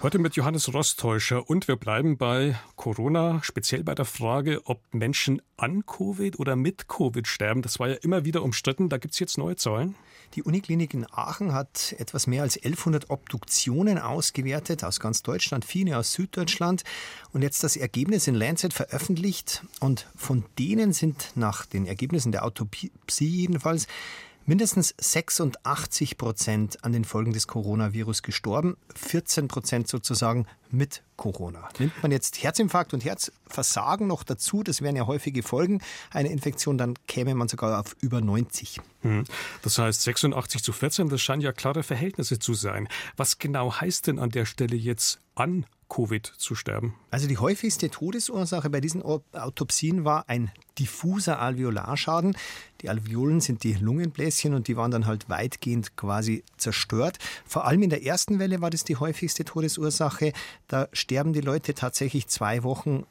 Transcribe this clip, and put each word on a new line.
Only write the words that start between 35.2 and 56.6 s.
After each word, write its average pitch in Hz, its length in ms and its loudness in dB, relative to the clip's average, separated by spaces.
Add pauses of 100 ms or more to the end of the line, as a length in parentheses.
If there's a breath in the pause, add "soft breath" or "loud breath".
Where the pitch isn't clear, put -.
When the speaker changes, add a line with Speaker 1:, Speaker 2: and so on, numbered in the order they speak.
Speaker 2:
Folgen 180 380 2 (300 loud breath)
einer 143 180 0
Infektion, 143 480 0
dann 123 160 0 (140)
käme 127 280 0
man 120 140 0
sogar 110 280 0
auf - 220 -6
über 123 220 0
neunzig. - 580 0 (220)
Speaker 1:
Hm. 107 240 2 (380 loud breath)
Das - 160 2
heißt, 113 220 4
sechsundachtzig 135 640 0
zu - 80 -2
vierzehn, 151 380 0
das 139 100 0
scheinen 139 220 0
ja 143 100 0
klare 143 320 0
Verhältnisse 139 560 -2
zu - 140 0
sein. 104 340 -2 (300 loud breath)
Was - 220 0
genau 131 340 0
heißt - 340 -2
denn 151 100 2
an 123 120 0
der 113 160 0
Stelle 120 320 0
jetzt 117 420 0 (160)
an 165 300 0 (240)
covid 107 360 0
zu - 300 -6
sterben? 107 400 -4 (160)
Speaker 2:
Also 139 160 0
die 139 100 2
häufigste 175 520 2
Todesursache 185 800 -2
bei 143 120 0
diesen 160 200 -2
Au-, 151 220 -2 (100)
Autopsien 156 720 0
war 151 220 2
ein 120 240 0 (280)
diffuser 170 600 0
Alveolarschaden. 131 960 0 (460 loud breath)
Die - 80 -8
Alveolen 113 520 2
sind 135 220 0
die 110 100 4
Lungenbläschen 147 800 2
und 127 140 0
die 117 100 0
waren 120 140 2
dann 113 140 2
halt 110 240 0
weitgehend 117 680 -2
quasi 107 480 0 (140)
zerstört. 113 600 0 (280 loud breath)